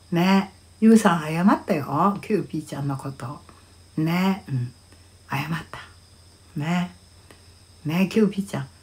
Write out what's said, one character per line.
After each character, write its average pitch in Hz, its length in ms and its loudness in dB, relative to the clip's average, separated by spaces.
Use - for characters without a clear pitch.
ね。 190 420 2
ゆ 220 140 8
う 220 40 8
さ 170 220 4
ん - 20 -8
謝 170 120 -2
っ 233 200 4
た 196 100 -2
よ。 156 460 0
キ - 140 -4
ュ 165 60 0
ー 135 80 -10
ピ 160 100 -8
ー 147 80 -10
ち - 80 -12
ゃ 143 60 -8
ん 143 80 -4
の 139 80 -4
こ 139 160 -10
と。 131 280 -14
ね。 180 520 0
う 135 40 -6
ん。 123 200 -4
謝 - 60 -4
っ 139 40 -2
た。 - 80 -16
ね。 175 400 -4
ね、 175 260 0
キ 226 120 2
ュ 196 60 4
ー 202 40 -2
ピ 196 100 -6
ー - 40 -8
ち - 100 -8
ゃ 139 60 -4
ん、 - 60 -10